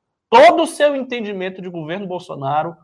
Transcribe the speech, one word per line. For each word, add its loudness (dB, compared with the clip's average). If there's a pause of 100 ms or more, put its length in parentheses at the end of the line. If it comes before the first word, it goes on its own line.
(280)
Todo 6
o -2
seu 0
entendimento -8
de -12
governo -10
Bolsonaro -6